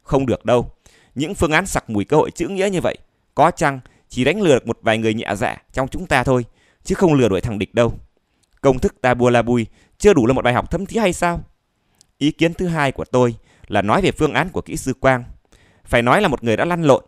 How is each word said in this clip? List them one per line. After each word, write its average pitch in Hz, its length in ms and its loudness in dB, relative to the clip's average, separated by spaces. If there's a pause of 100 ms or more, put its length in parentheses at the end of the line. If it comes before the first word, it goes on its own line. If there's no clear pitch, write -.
Không 139 240 0
được 107 200 -4
đâu. 120 260 0 (440)
Những 156 200 -6
phương 160 160 -2
án 170 140 2
sặc - 240 -6
mùi 104 160 -2
cơ 147 120 2
hội - 140 0
chữ 151 160 -6
nghĩa 190 220 -2
như 180 120 -2
vậy, - 160 -2 (380)
có 156 160 4
chăng 139 280 -4 (300)
chỉ 123 140 -4
đánh 190 180 0
lừa 160 120 4
được 117 140 0
một 117 140 -6
vài 110 160 0
người 110 160 0
nhẹ 117 220 -6
dạ 92 280 -6 (100)
trong 131 140 -4
chúng 180 200 -10
ta 131 160 0
thôi, 127 220 0 (380)
chứ 190 120 -4
không 170 180 2
lừa 127 160 4
đuổi 92 120 0
thằng 107 180 -6
địch 95 160 -6
đâu. 117 180 2 (680)
Công 131 180 2
thức - 220 -4
ta 123 120 2
bua 120 160 2
la 120 120 4
bui 117 240 0 (320)
chưa 208 160 6
đủ 117 140 4
là 131 60 2
một 120 80 0
bài 120 120 0
học 107 180 -2
thấm 175 140 -4
thía 202 140 -6
hay 190 140 0
sao?" 170 300 -4 (760)
Ý 147 140 0
kiến 165 220 0
thứ 185 140 -6
hai 147 240 -2
của 80 140 -10
tôi 123 300 0 (320)
là 101 140 0
nói 117 200 2
về 151 100 2
phương 143 220 -2
án 143 160 -2
của 87 120 -8
kỹ - 160 -12
sư 131 160 -6
Quang. 127 300 0 (600)
Phải 123 180 0
nói 139 200 2
là 202 60 0
một 120 160 -2
người 113 140 0
đã 143 80 -2
lăn 170 180 -2
lộn 135 240 4